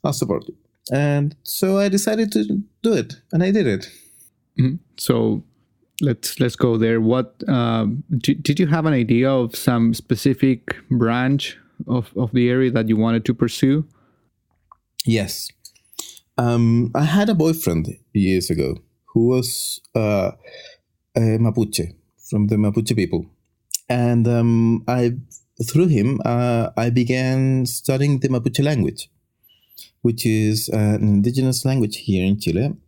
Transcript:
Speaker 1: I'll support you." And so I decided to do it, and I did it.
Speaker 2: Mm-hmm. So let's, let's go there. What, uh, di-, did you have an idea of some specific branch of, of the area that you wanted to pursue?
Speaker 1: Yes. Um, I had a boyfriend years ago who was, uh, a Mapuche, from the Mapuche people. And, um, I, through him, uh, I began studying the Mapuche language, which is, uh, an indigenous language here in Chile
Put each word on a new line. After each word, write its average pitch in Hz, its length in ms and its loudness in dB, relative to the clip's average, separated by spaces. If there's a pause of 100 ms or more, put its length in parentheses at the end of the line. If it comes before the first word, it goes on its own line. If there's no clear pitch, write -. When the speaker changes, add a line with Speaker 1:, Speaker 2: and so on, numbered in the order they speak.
Speaker 1:
I'll 147 100 -2
support - 340 -4
you." - 80 -18 (360)
And 143 520 0
so 190 340 -2
I 202 100 0
decided 208 440 -2
to 208 320 -2 (180)
do 226 120 0
it, 139 240 -4 (140)
and 170 120 2
I 190 80 2
did 202 160 2
it. - 240 -4 (680)
Speaker 2:
Mm-hmm. 131 180 2 (200)
So 113 460 0 (580)
let's, - 380 -4
let's 123 160 0
go 120 220 0
there. 113 220 2
What, 123 480 -2
uh, 117 380 0 (320)
di-, 139 160 0
did 147 260 -4
you 185 80 4
have 160 200 0
an 156 60 2
idea 120 360 2
of 123 260 -2
some 117 380 0
specific 127 840 -2 (120)
branch 123 680 0 (300)
of, 123 280 -4
of 110 160 -2
the 123 180 2
area 127 220 2
that 113 160 0
you 110 80 2
wanted 113 300 0
to 127 80 0
pursue? 139 520 0 (1200)
Speaker 1:
Yes. 107 440 -2 (880)
Um, 120 580 2
I 143 80 2
had 196 260 2
a 214 60 2
boyfriend 156 540 0 (240)
years 92 360 2
ago 76 280 -2 (360)
who 117 140 4
was, - 520 -2 (140)
uh, 104 380 0 (840)
a 113 220 2
Mapuche, 107 560 -2 (360)
from 104 180 0
the 110 80 2
Mapuche 107 400 0
people. 87 300 -2 (640)
And, 120 380 2
um, 117 600 2
I, 123 300 0 (520)
through 175 180 2
him, 123 380 2
uh, 120 520 0
I 117 120 0
began 131 800 0
studying 135 540 0
the 131 80 0
Mapuche 127 340 0
language, 127 480 -2 (920)
which 120 240 -2
is, 107 480 0
uh, 110 40 0
an 104 260 2
indigenous 120 600 2
language 131 340 0
here 95 280 0
in 101 140 2
Chile 101 360 -2 (120)